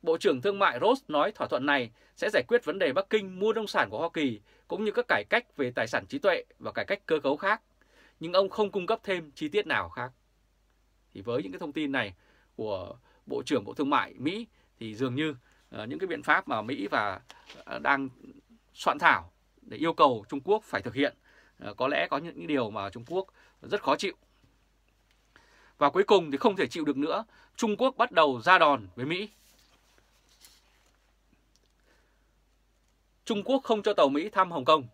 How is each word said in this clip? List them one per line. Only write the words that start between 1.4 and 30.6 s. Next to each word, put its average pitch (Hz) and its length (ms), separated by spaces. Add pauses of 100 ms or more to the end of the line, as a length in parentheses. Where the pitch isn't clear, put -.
thuận 139 180
này 135 240 (260)
sẽ 196 160
giải 131 160
quyết - 160
vấn 170 140
đề 170 140
Bắc 185 180
Kinh 190 280
mua 214 140
nông 214 140
sản 139 240
của 107 80
Hoa 165 140
Kỳ, 131 280 (280)
cũng 185 160
như 208 60
các 240 180
cải 110 220
cách - 260
về 127 140
tài 117 160
sản 104 200
trí 135 120
tuệ 180 260 (140)
và 110 140
cải 107 120
cách - 220
cơ 156 140
cấu 139 160
khác. 202 260 (580)
Nhưng 165 120
ông 190 160
không 202 220
cung 180 160
cấp 220 160
thêm 175 320
chi 151 140
tiết 202 180
nào 107 220
khác. 123 240 (1000)
Thì - 60
với 120 220
những - 100
cái 180 60
thông 165 140
tin 143 200
này 113 220 (420)
của 101 400 (300)
Bộ 123 200
trưởng 120 180
Bộ 117 100
Thương 143 160
mại 127 280
Mỹ 196 280 (320)
thì 110 160
dường 123 200
như, 151 200 (360)
ờ, 110 160
những 143 120
cái 185 80
biện 170 160
pháp 165 260
mà 110 140
Mỹ 123 280
và, 104 300 (440)
ờ, 123 140
đang 135 300 (680)
soạn 147 240
thảo 131 340 (300)
để - 140
yêu 156 160
cầu 131 360
Trung 139 160
Quốc 208 200
phải 98 180
thực 113 120
hiện, 139 220 (420)
ờ, 104 160
có 127 140
lẽ 143 220
có 143 80
những, 165 200
những 170 80
điều 131 240
mà 101 200
Trung 117 160
Quốc 180 200 (360)
rất 202 200
khó 139 140
chịu. 196 180 (1600)
Và 143 120
cuối 185 120
cùng 185 280
thì 135 80
không 208 180
thể 156 100
chịu 156 180
được 143 120
nữa, 156 280 (320)
Trung 208 200
Quốc 262 200
bắt 247 160
đầu 143 280
ra 180 180
đòn 143 280 (100)
với 123 100
Mỹ. 185 220 (4000)